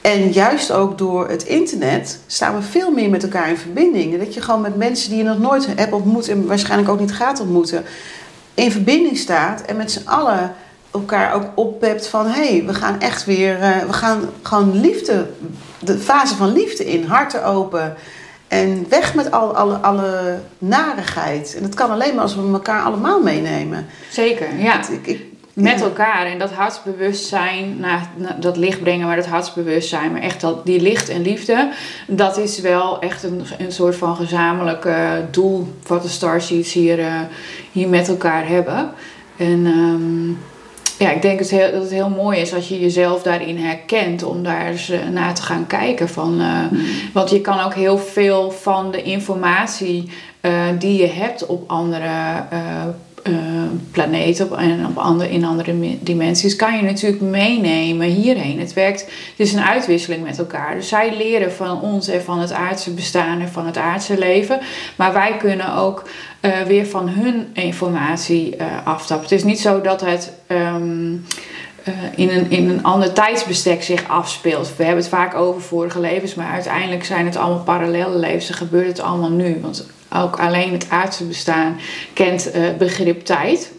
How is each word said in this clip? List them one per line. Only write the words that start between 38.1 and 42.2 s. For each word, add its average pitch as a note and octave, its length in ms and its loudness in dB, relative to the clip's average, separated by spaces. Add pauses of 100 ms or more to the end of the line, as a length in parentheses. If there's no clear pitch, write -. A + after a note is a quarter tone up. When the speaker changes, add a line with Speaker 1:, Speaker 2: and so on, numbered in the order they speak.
Speaker 2:
hebben. F3+ 420 0 (460)
En, F3 300 2
ehm, E3 600 2 (760)
ja, F3 60 4
ik E3 120 0
denk G3 160 4
het G3 120 -2
heel, F#3+ 220 4
dat F#3+ 100 -2
het F#3+ 80 -6
heel G3 180 0
mooi G3 320 0